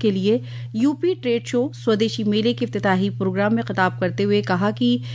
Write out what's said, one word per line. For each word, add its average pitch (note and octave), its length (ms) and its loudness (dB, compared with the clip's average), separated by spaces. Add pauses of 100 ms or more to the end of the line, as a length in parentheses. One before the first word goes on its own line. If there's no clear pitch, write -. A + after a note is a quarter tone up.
के A3 100 4
लिए G3+ 300 2 (340)
यूपी D4 400 2
ट्रेड A#3 300 -2
शो A#3+ 160 0 (140)
स्वदेशी A3 500 0
मेले G#3+ 280 2
के A#3 120 -4
इफ्तिताही G3 460 0
प्रोग्राम G3 420 0
में A#3 120 0
खिताब F#3 340 0
करते F#3 240 -2
हुए G#3 200 2
कहा G3 280 0
कि A#3+ 180 0 (260)